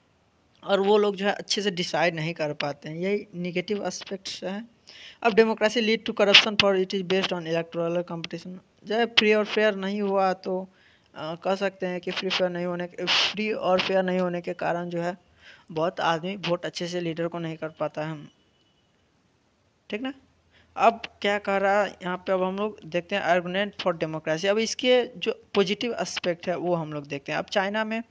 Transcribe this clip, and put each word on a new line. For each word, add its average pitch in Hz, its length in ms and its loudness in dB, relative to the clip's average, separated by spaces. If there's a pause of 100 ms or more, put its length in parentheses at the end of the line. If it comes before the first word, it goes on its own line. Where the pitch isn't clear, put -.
(640)
और 190 160 4
वो 202 180 6
लोग 208 180 4
जो 196 100 -2
है 208 60 4
अच्छे - 300 -4
से 208 80 0
डिसाइड 170 440 0
नहीं 160 200 -2
कर 151 180 -2
पाते 147 360 -6
हैं, 156 80 -10
यही 202 380 -2
नेगेटिव 180 520 -4
एस्पेक्ट्स - 580 -10
हैं। 202 260 -8 (520)
अब 226 100 4
democracy 220 500 4
lead 220 280 0
to 226 100 0
corruption 202 440 6
for 190 200 4
it 190 100 -8
is 196 80 -2
based 185 300 0
on 180 100 -4
electoral 170 640 -2
competition। 170 520 -10 (280)
जब 233 300 0
फ्री 214 200 4
और 214 100 4
फेयर 214 300 2
नहीं 196 280 -4
हुआ 196 300 2
तो, 185 360 -4 (460)
अ, 156 200 -8
कह 180 200 -2
सकते 190 320 -4
हैं 180 140 -4
कि 180 100 -8
फ्री 185 200 -4
फेयर 180 200 0
नहीं 175 160 -4
होने 175 200 -4
के, 175 180 -10
फ्री 214 480 0
और 185 280 2
फेयर 190 220 2
नहीं 185 160 2
होने 175 220 0
के 180 140 -6
कारण 170 360 -2
जो 175 100 -4
है 175 160 -2 (540)
बहुत 170 300 0
आदमी 165 360 0
वोट 175 280 -2
अच्छे 160 220 -6
से 175 140 -4
लीडर 165 280 -2
को 170 100 -8
नहीं 160 180 -6
कर 156 120 -6
पाता 156 360 -4
है, 151 320 -10 (1500)
ठीक 214 120 -4
ना? 262 100 -4 (640)
अब 214 260 4 (200)
क्या 202 160 2
कह 202 180 0
रहा 196 280 4
है 190 180 -6
यहाँ 180 140 -4
पे, 185 160 -2
अब 185 100 2
हम 185 140 0
लोग 208 280 -4
देखते 175 320 -4
हैं 196 60 -2
argument 180 640 0
for 170 160 0
democracy। 156 440 -2
अब 208 120 4
इसके 240 480 2 (100)
जो - 260 -4 (120)
पॉजिटिव 202 460 2
एस्पेक्ट 175 480 -4
है 180 80 0
वो 170 180 0
हम 156 180 -2
लोग 147 140 -6
देखते 143 260 -6
हैं। 151 60 0
अब 175 60 0
चाइना 208 400 0
में 226 260 -4